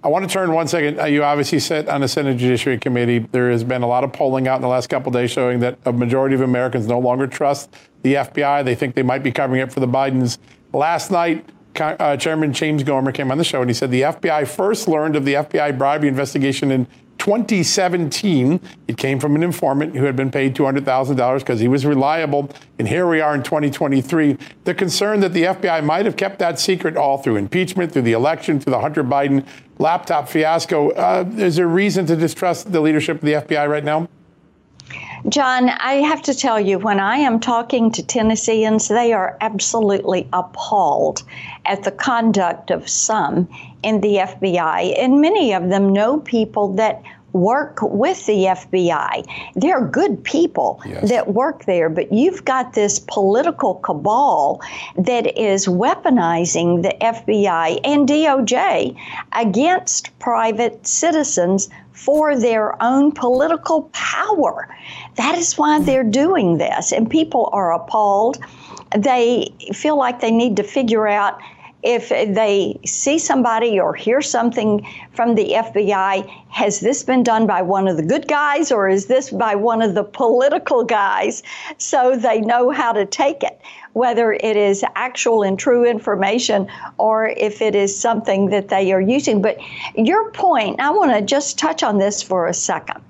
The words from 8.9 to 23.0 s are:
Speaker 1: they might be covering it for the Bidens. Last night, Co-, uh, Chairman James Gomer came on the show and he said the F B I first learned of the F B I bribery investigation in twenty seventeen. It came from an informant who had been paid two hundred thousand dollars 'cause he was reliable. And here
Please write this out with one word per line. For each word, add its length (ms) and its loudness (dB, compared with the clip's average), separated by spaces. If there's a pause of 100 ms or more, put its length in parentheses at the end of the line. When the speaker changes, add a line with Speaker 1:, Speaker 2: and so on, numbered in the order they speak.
Speaker 1:
they 80 0
might 200 0
be 80 -2
covering 300 0
it 100 -4
for 80 -6
the 80 0
Bidens. 520 0 (340)
Last 380 0
night, 360 0 (260)
Co-, 120 -2 (140)
uh, 180 0
Chairman 360 0
James 300 -2
Gomer 280 0
came 200 -4
on 60 0
the 60 0
show 180 -2
and 80 0
he 40 0
said 180 -2
the 120 2
F 160 -2
B 100 -2
I 160 0
first 420 -2
learned 280 0
of 100 0
the 100 2
F 140 -2
B 100 0
I 120 0
bribery 360 0
investigation 640 0
in 140 2 (320)
twenty 460 0
seventeen. 960 0 (280)
It 100 -6
came 220 -2
from 160 0
an 80 2
informant 520 -2
who 80 0
had 120 0
been 140 -2
paid 260 -2
two 100 2
hundred 180 0
thousand 320 0
dollars 280 0
'cause 180 -2
he 60 2
was 180 2
reliable. 640 0 (280)
And 100 -2
here 200 0